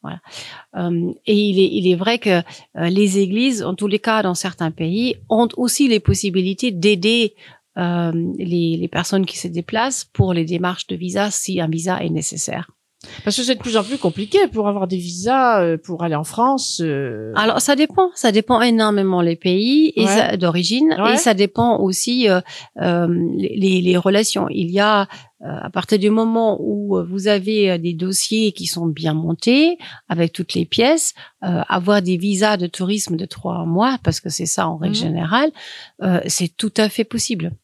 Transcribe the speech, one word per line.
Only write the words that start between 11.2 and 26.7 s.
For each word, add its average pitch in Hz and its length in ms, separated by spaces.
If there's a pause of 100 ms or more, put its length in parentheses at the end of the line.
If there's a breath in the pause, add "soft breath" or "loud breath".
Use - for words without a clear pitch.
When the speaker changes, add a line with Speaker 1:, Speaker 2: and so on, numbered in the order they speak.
Speaker 1:
si 185 300
un 160 80
visa 165 340
est 170 80
nécessaire. - 600 (540 loud breath)
Speaker 2:
Parce 208 140
que 254 40
c'est 247 120
de 226 60
plus 226 180
en 208 40
plus 233 140
compliqué 208 560
pour 208 160
avoir 202 180
des 185 120
visas, 202 640
euh, 165 160
pour 170 240
aller 165 120
en 151 100
France, 262 600
euh. 123 500
Speaker 1:
Alors, 220 280
ça 285 120
dépend. 330 400
Ça - 160
dépend 220 300
énormément 208 640
les 170 140
pays 233 600
et - 80
Speaker 2:
Ouais. - 20
Speaker 1:
ça, 202 300
d'origine. 180 680
Speaker 2:
Ouais. 233 120
Speaker 1:
Et - 20
ça 339 160
dépend 208 460
aussi, 226 500
euh, 180 140 (400 loud breath)
euh, 175 240 (300)
les, 196 200
les, 190 240
les 180 160
relations. 196 540
Il 170 200
y 190 100
a, 208 280 (320 loud breath)
euh, - 60 (160)
à - 80
partir 196 280
du 208 120
moment 226 500
où, 202 380